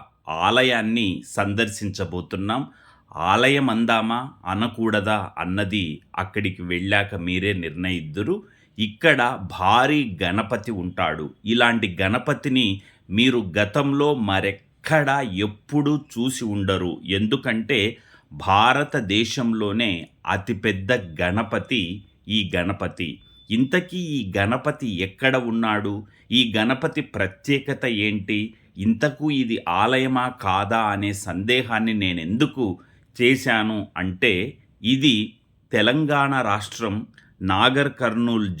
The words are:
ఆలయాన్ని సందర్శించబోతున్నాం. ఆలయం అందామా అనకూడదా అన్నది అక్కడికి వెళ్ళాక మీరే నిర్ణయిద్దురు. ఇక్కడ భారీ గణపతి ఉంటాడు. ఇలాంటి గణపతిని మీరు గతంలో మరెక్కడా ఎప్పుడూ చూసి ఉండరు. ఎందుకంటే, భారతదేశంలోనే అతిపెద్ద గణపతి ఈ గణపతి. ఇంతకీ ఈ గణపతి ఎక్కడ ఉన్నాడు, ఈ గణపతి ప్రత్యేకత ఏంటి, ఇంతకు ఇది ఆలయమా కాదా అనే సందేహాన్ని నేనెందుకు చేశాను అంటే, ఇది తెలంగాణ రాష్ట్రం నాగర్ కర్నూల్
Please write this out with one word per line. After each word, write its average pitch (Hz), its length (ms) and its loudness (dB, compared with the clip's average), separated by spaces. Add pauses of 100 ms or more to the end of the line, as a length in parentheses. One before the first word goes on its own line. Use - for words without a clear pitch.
(460)
ఆలయాన్ని 117 600 2 (300)
సందర్శించబోతున్నాం. 101 1300 -2 (680)
ఆలయం 131 420 4
అందామా 113 460 2 (320)
అనకూడదా 110 680 0 (260)
అన్నది 95 400 -2 (400)
అక్కడికి 98 380 -4 (100)
వెళ్ళాక 98 440 0 (120)
మీరే 92 240 0 (120)
నిర్ణయిద్దురు. 90 720 -4 (420)
ఇక్కడ 117 440 2 (360)
భారీ 127 440 4 (220)
గణపతి 104 500 -2 (100)
ఉంటాడు. 82 440 -4 (260)
ఇలాంటి 117 360 4 (120)
గణపతిని 127 680 0 (500)
మీరు 123 240 4 (180)
గతంలో 139 500 2 (220)
మరెక్కడా 135 840 0 (300)
ఎప్పుడూ 147 460 0 (220)
చూసి 123 300 -2 (100)
ఉండరు. 95 380 0 (260)
ఎందుకంటే, 113 600 0 (680)
భారతదేశంలోనే 110 1500 2 (420)
అతిపెద్ద 98 560 -2 (300)
గణపతి 104 640 0 (540)
ఈ 107 40 4 (140)
గణపతి. 90 540 -2 (460)
ఇంతకీ 180 440 0 (180)
ఈ - 20 -2 (160)
గణపతి 127 520 0 (180)
ఎక్కడ 131 300 0 (140)
ఉన్నాడు, 110 420 -2 (460)
ఈ - 20 8 (140)
గణపతి 131 480 0 (140)
ప్రత్యేకత 135 680 -2 (220)
ఏంటి, 104 320 -2 (480)
ఇంతకు 139 400 2 (160)
ఇది 113 160 0 (240)
ఆలయమా 127 420 2 (220)
కాదా 101 340 2 (140)
అనే 101 180 -2 (140)
సందేహాన్ని 110 760 0
నేనెందుకు 95 640 0 (540)
చేశాను 120 580 2 (220)
అంటే, 92 320 2 (600)
ఇది 135 200 4 (580)
తెలంగాణ 139 640 2 (160)
రాష్ట్రం 104 460 -4 (560)
నాగర్ 131 480 4
కర్నూల్ 113 500 0 (100)